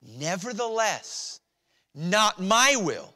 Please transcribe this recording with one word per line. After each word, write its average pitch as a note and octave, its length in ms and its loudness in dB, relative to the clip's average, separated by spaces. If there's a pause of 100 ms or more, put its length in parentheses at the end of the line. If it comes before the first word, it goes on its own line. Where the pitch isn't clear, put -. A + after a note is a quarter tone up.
"Nevertheless, G3 1400 -4 (520)
not G3 460 2
my A#3 380 4
will, C3 380 -4